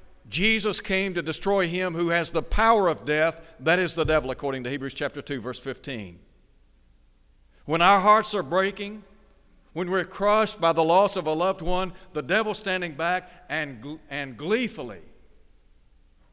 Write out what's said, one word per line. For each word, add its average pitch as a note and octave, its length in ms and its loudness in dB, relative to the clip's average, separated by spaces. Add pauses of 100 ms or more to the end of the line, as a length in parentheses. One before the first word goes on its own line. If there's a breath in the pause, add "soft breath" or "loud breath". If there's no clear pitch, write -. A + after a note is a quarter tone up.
(280 loud breath)
Jesus G3+ 540 0
came F#3+ 320 -2
to E3+ 80 -2
destroy F3+ 460 0
him F3+ 260 -2
who E3+ 160 0
has E3+ 220 0
the E3+ 100 -2
power A3 460 4
of D3 180 -2
death, D#3 420 0 (120)
that D#3+ 180 2
is F3+ 160 0
the E3 100 0
devil, C#3+ 280 2
according C3 320 -6
to B2 80 -4
Hebrews C#3 240 -6
chapter C#3+ 260 -6
two, C#3 180 -6
verse A#2+ 200 -8
fifteen. A2+ 600 -10 (1500 soft breath)
When D#3+ 140 2
our F#3+ 200 8
hearts G#3 340 6
are G3+ 80 0
breaking, G3 600 -2 (720)
when F3 180 -4
we're F#3 120 0
crushed G#3 560 0
by E3 140 4
the D#3+ 100 2
loss E3+ 320 4
of E3+ 120 -4
a D#3 40 0
loved F3 300 -2
one, F3+ 320 -2 (200 loud breath)
the D3 100 -4
devil G#3 320 0
standing F3+ 400 -4
back F3+ 340 -4 (200 loud breath)
and C#3 340 -6
gl-, D3+ 160 -12 (100)
and C#3 260 -10
gleefully D3 680 -4 (1300)